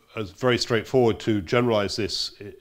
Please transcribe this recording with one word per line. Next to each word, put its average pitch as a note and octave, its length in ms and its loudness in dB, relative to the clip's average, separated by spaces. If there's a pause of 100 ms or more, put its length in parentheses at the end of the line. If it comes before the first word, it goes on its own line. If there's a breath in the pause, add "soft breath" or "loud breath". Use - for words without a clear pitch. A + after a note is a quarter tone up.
(160)
uh, A2+ 60 -6
very A#2 360 0
straightforward A#2 640 2
to G#2+ 200 0
generalize G#2+ 560 0
this - 440 -6
i-, G#2 200 -14